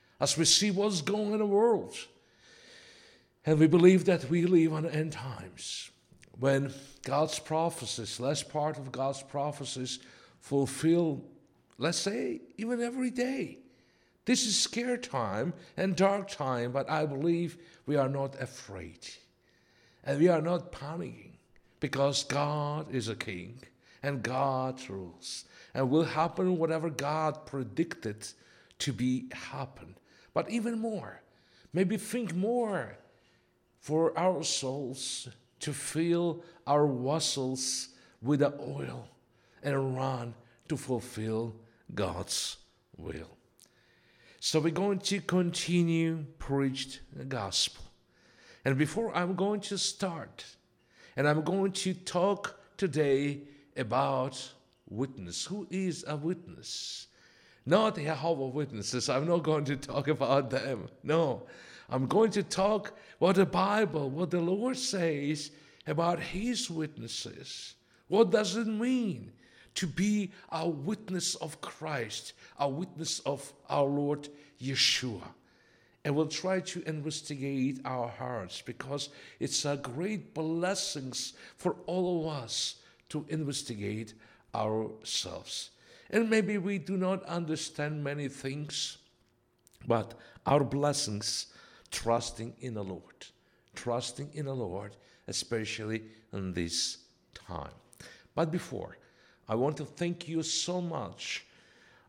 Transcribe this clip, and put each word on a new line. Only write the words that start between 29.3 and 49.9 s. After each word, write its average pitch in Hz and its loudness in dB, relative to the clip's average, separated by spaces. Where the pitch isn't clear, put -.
happen. 123 -12
But 165 0
even 226 -2
more, 208 -6
maybe 185 2
think 208 -4
more 202 -2
for 160 2
our 175 2
souls 135 -4
to 147 -4
fill 170 0
our 147 6
vessels 131 0
with 135 2
the 139 4
oil 127 -8
and 135 0
run 123 -2
to 143 0
fulfill 110 -2
God's 90 -2
will. 80 -8
So - 2
we're 160 4
going 190 0
to 196 -2
continue 165 2
preach 135 -2
the 135 -10
gospel. 117 -4
And 135 4
before 175 0
I'm 180 0
going 202 0
to 202 -4
start, - -4